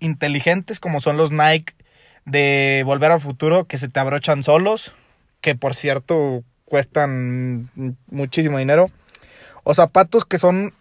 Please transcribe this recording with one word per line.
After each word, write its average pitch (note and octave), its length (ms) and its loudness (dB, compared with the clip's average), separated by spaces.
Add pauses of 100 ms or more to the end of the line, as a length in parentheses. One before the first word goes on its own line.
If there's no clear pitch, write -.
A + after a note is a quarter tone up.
inteligentes D#3+ 800 -2
como D#3 180 -4
son D3 160 0
los D3+ 160 2
Nike D#3 440 0 (500)
de C#3 600 0
Volver C#3 280 2
al D#3+ 80 2
Futuro, D#3 440 0
que - 120 -10
se C3 100 -8
te C3+ 140 -4
abrochan C#3 420 -2
solos, F#3 500 0 (460)
que D3 160 -2
por C3 200 -4
cierto C#3 680 -2 (220)
cuestan B2+ 1040 -2 (420)
muchísimo C#3 460 -2
dinero. D3 340 2 (800)
O D3+ 40 2
zapatos F#3 500 4
que F#3 140 -4
son F#3 440 2